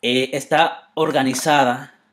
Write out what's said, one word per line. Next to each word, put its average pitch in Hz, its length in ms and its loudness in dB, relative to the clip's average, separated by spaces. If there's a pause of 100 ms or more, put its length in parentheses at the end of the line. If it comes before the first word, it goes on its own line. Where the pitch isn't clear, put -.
eh, 127 300 0
está - 640 -2
organizada 139 1040 0 (140)